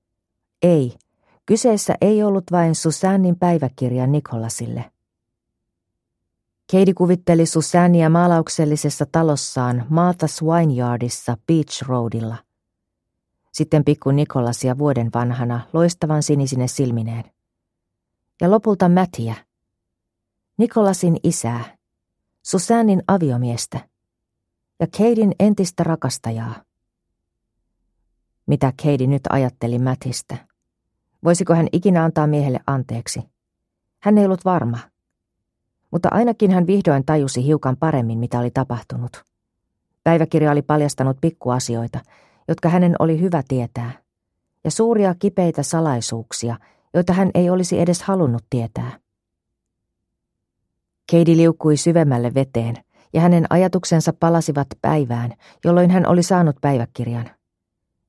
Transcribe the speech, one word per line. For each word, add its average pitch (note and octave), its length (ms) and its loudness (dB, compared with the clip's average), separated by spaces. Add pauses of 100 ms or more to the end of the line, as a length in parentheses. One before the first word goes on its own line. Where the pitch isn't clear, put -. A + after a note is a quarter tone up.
(600)
Ei, D3+ 360 2 (480)
kyseessä A3 560 0
ei G#3 220 2
ollut G3 280 0
vain E3+ 240 2
Susannin F#3 640 0
päiväkirja C3 680 0
Nicholasille. A#2 840 -4 (1800)
Katie F#3+ 220 4
kuvitteli F3 520 2
Susannia E3+ 640 2
maalauksellisessa D#3+ 1040 0
talossaan C3 760 -2
Martha's E3+ 560 0
Vineyardissa B2 920 -2 (100)
Beach D3+ 400 -2
Roadilla. A2+ 500 -4 (1160)
Sitten D3+ 300 0
pikku D3 280 0
Nicholasia B2+ 640 -2
vuoden B2+ 360 0
vanhana A#2+ 460 -4 (140)
loistavan E3 500 0
sinisine C3+ 440 0
silmineen. A#2 560 -4 (1200)
Ja F3 100 4
lopulta G#3 380 2
Mattyä, F3 460 0 (1200)
Nicholasin G3 640 2
isää, A#2+ 540 -4 (640)
Susannin G#3 640 0
aviomiestä B2 720 -2 (1000)
ja E3+ 80 -2
Katien G#3+ 520 2
entistä G3 440 0
rakastajaa. A#2 720 -6 (1900)
Mitä C3+ 280 0 (100)
Katie C3+ 240 0
nyt C#3 220 0
ajatteli B2 500 -2
Mattistä? B2+ 580 -6 (840)
Voisiko E3+ 320 2
hän E3 160 2
ikinä F3 320 2
antaa D#3+ 240 0
miehelle C#3+ 400 0
anteeksi? C3 540 -6 (800)
Hän G#3+ 180 4
ei G3+ 80 6
ollut F#3+ 200 -2
varma. A#2 320 0 (1120)
Mutta - 200 -2
ainakin A3 400 2
hän F3 160 2
vihdoin E3+ 380 0
tajusi C#3 380 -2
hiukan C#3 340 0
paremmin, A#2+ 420 -2
mitä A#2+ 200 -4
oli A#2+ 120 -2
tapahtunut. B2 760 -8 (800)
Päiväkirja D#3+ 480 2
oli D3 100 2
paljastanut C#3 600 -2
pikkuasioita, B2 800 -4 (480)
jotka E3 220 -2
hänen F3 300 4
oli D#3+ 200 0
hyvä F3 280 0
tietää, A#2+ 440 -6 (720)
ja D#3+ 80 -4
suuria G#3+ 480 0
kipeitä F3 440 -2
salaisuuksia, A#2+ 920 -4 (360)
joita F3 200 0
hän F#3+ 200 0
ei F3 160 2
olisi F#3 300 0
edes E3+ 240 0
halunnut D#3 460 -2
tietää. A#2+ 500 -6 (2000)
Katie E3+ 260 6
liukkui D#3+ 400 4
syvemmälle C3+ 560 0
veteen, A#2+ 420 -2 (380)
ja D#3+ 80 2
hänen F3 280 4
ajatuksensa F3 640 2
palasivat D#3 540 0 (140)
päivään, A#2+ 520 -2 (320)
jolloin F3 260 4
hän F#3 160 2
oli F3 160 4
saanut F3 380 2
päiväkirjan. A#2 680 -2 (800)